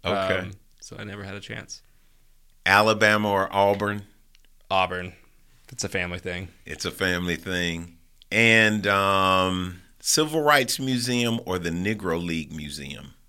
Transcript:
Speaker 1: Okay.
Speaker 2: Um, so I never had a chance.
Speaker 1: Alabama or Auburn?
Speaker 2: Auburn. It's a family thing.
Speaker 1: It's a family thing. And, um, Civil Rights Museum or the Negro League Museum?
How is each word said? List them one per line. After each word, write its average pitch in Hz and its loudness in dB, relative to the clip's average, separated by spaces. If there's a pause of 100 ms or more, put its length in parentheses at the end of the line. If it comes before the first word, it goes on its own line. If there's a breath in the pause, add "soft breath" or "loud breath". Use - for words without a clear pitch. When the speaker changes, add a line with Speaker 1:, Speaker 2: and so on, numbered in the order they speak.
Speaker 1:
Okay. 95 0
Speaker 2:
Um, 95 -8 (280)
so - -18
I 104 -12
never 101 -12
had 98 -12
a 101 -12
chance. - -14 (840)
Speaker 1:
Alabama 107 6
or 98 2
Auburn? 101 2 (680)
Speaker 2:
Auburn. 92 -2 (560)
It's 127 -12
a 98 -6
family 90 -6
thing. 90 -8 (180)
Speaker 1:
It's - -10
a 87 -2
family 87 -2
thing. 87 -6 (340)
And, 110 4
um, 95 2 (180)
Civil 156 -2
Rights 147 2
Museum 123 -2
or 92 -2
the 85 -4
Negro 90 -2
League 82 -6
Museum? 71 -12 (140)